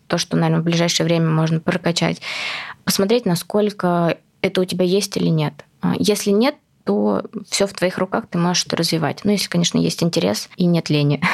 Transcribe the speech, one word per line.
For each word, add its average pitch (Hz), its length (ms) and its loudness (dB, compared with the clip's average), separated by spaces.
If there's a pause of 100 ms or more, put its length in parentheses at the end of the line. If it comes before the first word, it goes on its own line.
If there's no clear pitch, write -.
то, 175 100 0
что, - 180 -4
наверное, 160 260 2
в - 20 -2
ближайшее 170 420 0
время 165 240 2
можно 160 300 2
прокачать. 170 600 -2 (640)
Посмотреть, 202 440 0
насколько 175 880 0 (240)
это 190 200 0
у 185 40 0
тебя 185 180 -2
есть 196 340 0
или 175 120 0
нет. 156 240 0 (280)
А 175 180 0
если 202 320 0
нет, 247 240 2 (280)
то 208 400 0 (240)
все 202 200 0
в 202 60 -16
твоих - 260 -2
руках, 190 320 -2
ты 175 80 -2
можешь 170 260 0
это 170 100 -6
развивать. 160 480 -2
Ну, 202 80 2
если, 196 160 0
конечно, 170 300 0
есть 170 240 0
интерес 175 560 0
и 180 80 2
нет 170 240 2
лени. 147 320 2 (120)